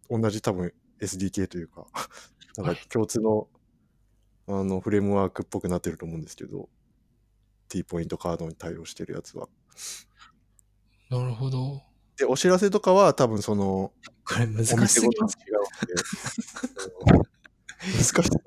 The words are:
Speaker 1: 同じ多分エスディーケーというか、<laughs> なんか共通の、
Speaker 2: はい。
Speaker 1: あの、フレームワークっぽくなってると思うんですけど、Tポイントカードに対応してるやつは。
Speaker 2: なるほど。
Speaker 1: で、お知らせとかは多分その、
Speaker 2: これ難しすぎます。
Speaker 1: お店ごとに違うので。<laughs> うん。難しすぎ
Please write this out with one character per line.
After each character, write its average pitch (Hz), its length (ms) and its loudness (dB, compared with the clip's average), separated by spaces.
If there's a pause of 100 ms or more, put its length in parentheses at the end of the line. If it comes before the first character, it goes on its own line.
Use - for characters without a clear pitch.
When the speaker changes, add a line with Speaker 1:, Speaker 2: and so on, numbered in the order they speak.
Speaker 1:
同 113 220 0
じ 107 100 -4
多 110 120 -2
分 90 200 -4 (280)
エ 104 60 -6
ス 95 120 -8
デ 95 80 -2
ィ 90 40 -2
ー - 20 -20
ケ 98 120 -2
ー - 20 -6
と 90 120 -8
い 82 60 -8
う - 40 -20
か、 - 180 -20 (360)
<laughs> - 360 -20
な 92 140 -2
ん - 40 -2
か - 120 -16
共 110 180 0
通 - 140 -2
の、 107 180 2
Speaker 2:
は 104 60 -4
い。 - 1160 -12
Speaker 1:
あ 98 40 0
の、 95 160 -2
フ 104 100 -4
レ 101 100 4
ー - 20 0
ム 101 140 2
ワ 98 100 4
ー 90 40 -2
ク - 120 -10
っ - 40 -8
ぽ 98 140 -6
く - 80 -4
な 90 100 0
っ - 20 -4
て 90 100 -4
る 80 60 -8
と - 80 -14
思 82 100 -8
う 82 40 -6
ん 78 40 -8
で 76 60 -14
す - 80 -20
け - 80 -14
ど、 - 240 -12 (1000)
T 92 160 -6
ポ 85 160 -6
イ 82 40 -4
ン - 40 -10
ト 90 100 -8
カ 85 160 -4
ー - 20 -6
ド 82 100 -8
に 80 80 -10
対 - 220 -10
応 - 80 -16
し - 100 -16
て - 100 -12
る - 100 -12
や - 80 -10
つ - 140 -18
は。 - 120 -12 (1600)
Speaker 2:
な 127 140 -2
る 123 100 -4
ほ 131 160 -4
ど。 131 320 -6 (340)
Speaker 1:
で、 135 100 2
お 123 100 2
知 - 100 2
ら 180 120 6
せ 202 120 4
と 202 100 2
か 185 120 4
は 185 220 8
多 131 120 4
分 110 160 0
そ 107 140 0
の、 98 360 0 (320)
Speaker 2:
こ - 140 -4
れ 117 80 4
難 110 180 0
し - 20 0
す 120 100 2
ぎ - 40 -
ま - 80 6
す。 - 120 4
Speaker 1:
お - 20 2
店 - 40 4
ご 233 60 4
と 220 120 0
に 202 80 -2
違 - 180 -12
う - 40 -4 (1500)
の - 100 10
で。 - 20 10
<laughs> - 0 -
う - 40 6
ん。 - 120 -6 (500)
難 190 200 2
し - 80 0
す - 20 -4
ぎ 180 140 4 (180)